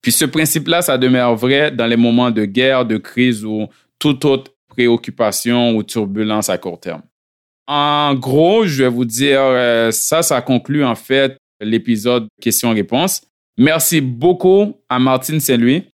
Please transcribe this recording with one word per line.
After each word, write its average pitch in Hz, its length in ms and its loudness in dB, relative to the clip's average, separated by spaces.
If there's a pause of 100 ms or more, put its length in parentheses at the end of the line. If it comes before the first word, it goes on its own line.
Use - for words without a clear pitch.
Puis 233 120 -2
ce - 100 0
principe-là, 156 580 -2
ça 139 160 0
demeure 127 380 2
vrai 139 360 0
dans 117 160 -2
les 117 100 2
moments 120 340 2
de 107 140 0
guerre, 127 400 2
de 110 100 -2
crise 117 480 -2
ou 107 240 -4 (320)
toute 143 240 -2
autre 135 300 -2 (160)
préoccupation 120 1040 0
ou 107 80 -2
turbulence 107 680 -4
à 92 80 -2
court 85 220 -10
terme. 82 220 -12 (720)
En 147 440 0
gros, 156 500 2
je 139 180 -2
vais 127 60 2
vous 120 160 -2
dire, 135 360 0
euh, 120 500 2
ça, 160 320 -2
ça 135 180 0
conclut 143 420 -2
en 120 120 0
fait 131 420 -2 (240)
l'épisode 113 680 -2 (140)
questions-réponses. 120 800 -2 (360)
Merci 156 440 2
beaucoup 180 760 2 (140)
à 127 80 0
Martine 131 420 0
Saint-Louis 131 440 2 (160)